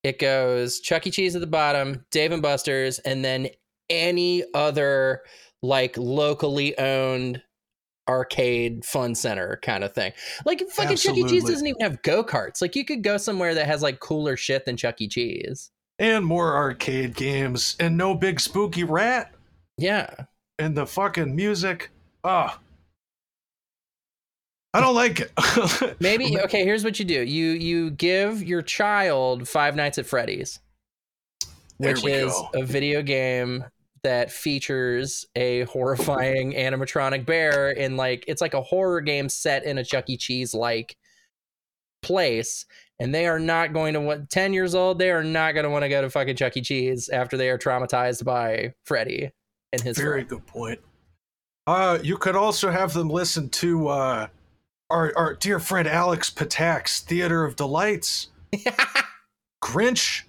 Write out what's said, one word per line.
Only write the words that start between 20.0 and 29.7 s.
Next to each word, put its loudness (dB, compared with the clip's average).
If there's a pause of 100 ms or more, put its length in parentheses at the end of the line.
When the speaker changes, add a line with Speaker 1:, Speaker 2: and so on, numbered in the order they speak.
Speaker 2:
And 0
the 0
fucking 0
music. -2 (340)
Ah. 2 (2250)
I 6
don't 6
like 2
it. 0
<laughs> -16
Speaker 1:
Maybe, 2
okay, 2
here's 2
what -2
you -2
do. 0
You, 0
you 0
give 2
your -2
child 2
Five 2